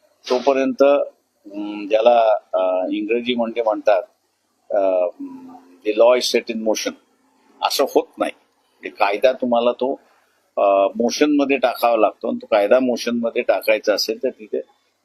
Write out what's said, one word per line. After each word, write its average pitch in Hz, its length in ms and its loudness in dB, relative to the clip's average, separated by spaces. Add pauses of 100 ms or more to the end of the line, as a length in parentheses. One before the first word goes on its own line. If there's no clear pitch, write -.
(300)
तोपर्यंत, 135 520 0 (680)
अं, 104 340 -10
ज्याला, 110 520 4 (140)
अ, 92 400 -2
इंग्रजी 117 420 -2
म्हणजे 117 280 -4
म्हणतात, 104 400 0 (680)
अ, 95 360 0 (800)
the 107 120 -2
law 117 160 6
is 120 220 0
set 113 200 -4
in 110 60 -8
motion, 110 300 -4 (720)
असं - 220 -2
होत - 340 -2
नाही. 85 120 -4 (540)
ते 90 40 -12
कायदा 104 440 0
तुम्हाला 120 400 0
तो, 131 280 -6 (560)
अ, 98 400 4
मोशन 120 340 0
मध्ये 139 260 0
टाकावा 117 400 0
लागतो 107 320 0
आणि 120 140 -4
तो - 40 -18
कायदा 107 320 4
मोशन 120 380 -2
मध्ये 117 260 -4
टाकायचा 107 520 0
असेल 113 280 -4
तर 131 60 -2
तिथे - 320 -8 (440)